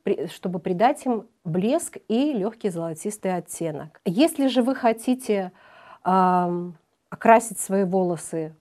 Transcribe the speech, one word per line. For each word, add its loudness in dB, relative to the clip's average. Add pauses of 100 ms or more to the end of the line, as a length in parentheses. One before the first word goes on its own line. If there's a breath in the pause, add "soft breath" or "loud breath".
при-, -2
чтобы -8
придать 0
им -2 (160)
блеск -2 (100)
и 0
лёгкий -4
золотистый -6
оттенок. -8
Если 2
же 2
вы 0
хотите, 0 (500 loud breath)
ам, 2 (340)
окрасить 4
свои 0
волосы -2